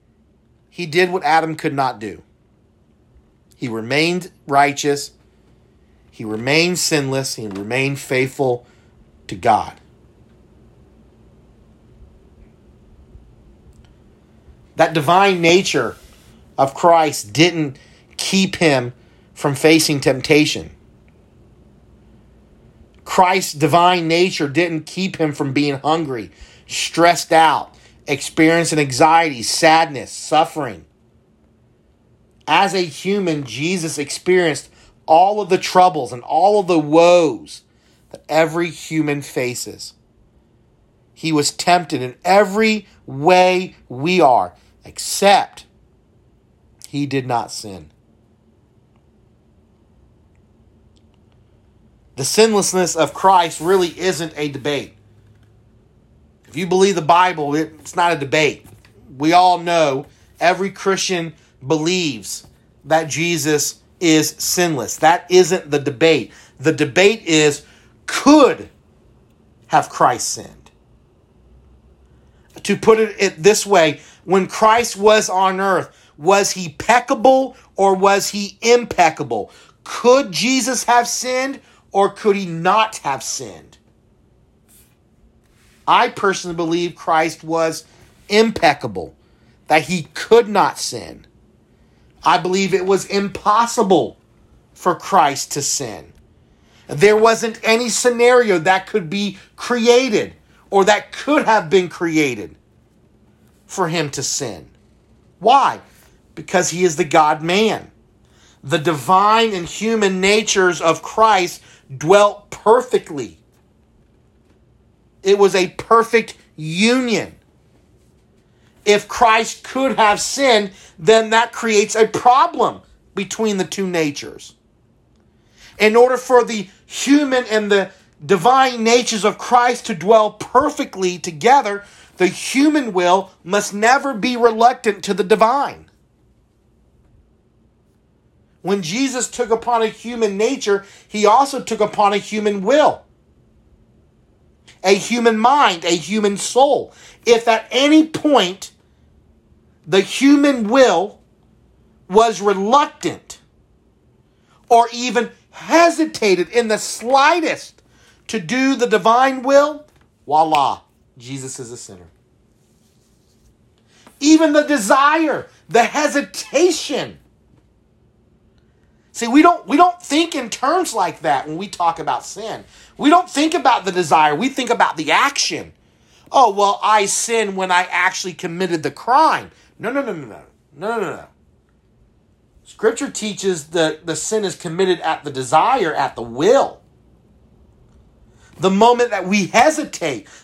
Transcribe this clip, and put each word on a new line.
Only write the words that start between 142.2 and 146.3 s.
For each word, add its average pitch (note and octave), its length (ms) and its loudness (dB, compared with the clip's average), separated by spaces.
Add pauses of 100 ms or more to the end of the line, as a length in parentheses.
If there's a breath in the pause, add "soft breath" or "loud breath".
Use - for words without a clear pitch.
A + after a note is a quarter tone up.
will, C4+ 420 2 (1800 soft breath)
a F#3+ 100 4
human A3+ 440 0
mind, A#3 460 2
a F3 120 0
human G3+ 420 -2